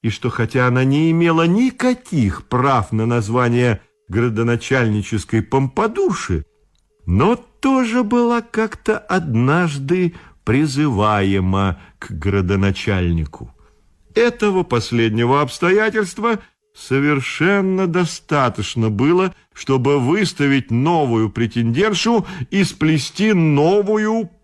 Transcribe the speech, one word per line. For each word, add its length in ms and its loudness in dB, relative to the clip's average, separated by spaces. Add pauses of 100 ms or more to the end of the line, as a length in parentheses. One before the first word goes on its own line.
и 80 -2
что, 200 -6
хотя 360 0
она 160 2
не 300 2
имела 340 2
никаких 1000 0
прав 420 0
на 160 0
название 760 0 (280)
градоначальнической 1300 -2
помпадурши, 1000 -2 (600)
но 320 2
тоже 680 0
была 400 0
как-то 560 -4
однажды 1160 0 (260)
призываема 1400 0 (220)
к 100 -16
градоначальнику. 1400 -2 (640)
Этого 460 2
последнего 800 0
обстоятельства 960 0 (360)
совершенно 1120 0
достаточно 1040 -2
было, 460 2 (180)
чтобы 480 0
выставить 680 0
новую 580 0
претендентшу 1000 0 (240)
и 140 2
сплести 680 0
новую 920 2 (200)